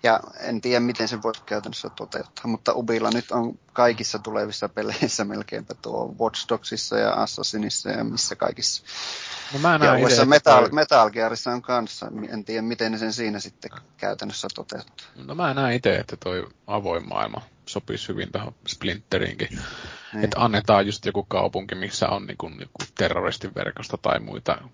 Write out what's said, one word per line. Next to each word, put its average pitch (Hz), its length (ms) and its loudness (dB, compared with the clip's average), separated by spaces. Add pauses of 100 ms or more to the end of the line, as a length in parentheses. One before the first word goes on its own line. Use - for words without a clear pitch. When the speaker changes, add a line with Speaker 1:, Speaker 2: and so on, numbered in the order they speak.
Speaker 1:
Ja 117 160 6 (200)
en 110 220 -4
tiedä, 123 180 2
miten 120 280 0
sen 113 160 -6
voisi 113 220 -4
käytännössä 107 440 -6
toteuttaa, - 580 -10
mutta 117 260 0
Ubilla 113 380 0
nyt 117 200 -2
on 117 280 -2 (140)
kaikissa 117 460 2
tulevissa 107 500 -4
peleissä 107 560 -2
melkeinpä 107 480 -8
tuo 113 460 -6
Watch 113 300 -2
Dogsissa - 480 -4
ja 107 160 4
Assassinissa 107 760 -2
ja 110 140 -2
missä 113 320 -2
kaikissa. - 480 -2 (720)
Speaker 2:
No 139 60 -2
mä 165 120 6
Speaker 1:
Ja 160 60 6
Speaker 2:
näen 143 160 8
ite, 127 80 6
Speaker 1:
uudessa 123 220 6
Speaker 2:
että 131 120 6
Speaker 1:
Metal-, 139 260 10
Speaker 2:
toi 120 100 4
Speaker 1:
Metal 143 380 6
Gearissa 113 420 0
on 123 100 -4
kanssa. 117 500 -2 (180)
En 107 160 -8
tiedä, 113 160 -2
miten 113 300 -2
ne 113 60 -4
sen 110 160 -2
siinä 110 260 -2
sitten - 320 -12 (260)
käytännössä - 580 -6
toteuttaa. - 500 -14 (100)
Speaker 2:
No 135 200 -12
mä 160 180 0
näen 131 220 2
ite, 107 200 4
että - 220 -6
toi 90 300 -4 (200)
avoin 98 420 -2
maailma 53 320 -4 (240)
sopisi - 420 -6
hyvin 95 240 -6
tohon 104 240 -6 (120)
Splinterinkin. - 840 -4 (640)
Speaker 1:
Niin. 107 120 0
Speaker 2:
Et 107 120 2
annetaan 104 480 6
just 101 200 -4
joku 101 180 -2
kaupunki, 95 520 -2
missä 98 340 -2
on 98 180 -2
niinku, - 220 -10
niinku - 240 -14 (240)
terroristiverkosto - 1000 -4
tai - 220 0
muita - 380 -4 (160)